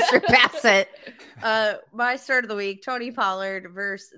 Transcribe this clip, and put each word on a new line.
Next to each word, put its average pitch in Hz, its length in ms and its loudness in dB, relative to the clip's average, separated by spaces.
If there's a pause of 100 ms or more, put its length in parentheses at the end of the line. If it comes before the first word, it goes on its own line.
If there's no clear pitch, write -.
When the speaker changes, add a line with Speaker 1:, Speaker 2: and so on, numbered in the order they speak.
Speaker 1:
surpass 262 580 4
it. 196 320 4
Speaker 2:
<laughs> - 40 -20 (420)
Speaker 1:
Uh, 220 320 0 (180)
my 240 240 -2
start 254 300 -2
of - 20 -12
the 208 80 -6
week, 196 280 -6
Tony 247 280 -8
Pollard 190 640 -4
versus 196 440 -10